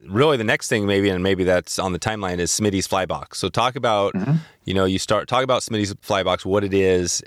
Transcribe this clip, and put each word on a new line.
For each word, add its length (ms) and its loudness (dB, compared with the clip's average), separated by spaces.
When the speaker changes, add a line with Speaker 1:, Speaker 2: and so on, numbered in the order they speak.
Speaker 1:
really 300 2
the 80 -2
next 240 -2
thing 180 0
maybe, 220 2
and 140 0
maybe 220 2
that's 340 0
on 140 -2
the 60 -4
timeline, 400 -4
is 120 -2
Smitty's 360 0
Fly 200 0
Box. 320 -8
So 100 -4
talk 280 0
about, 360 0
Speaker 2:
Mm-hmm. 220 0
Speaker 1:
you 100 -4
know, 100 2
you 140 2
start, 300 -2
talk 160 0
about 180 0
Smitty's 400 -4
Fly 200 0
Box, 220 0
what 200 2
it 100 -2
is, 520 2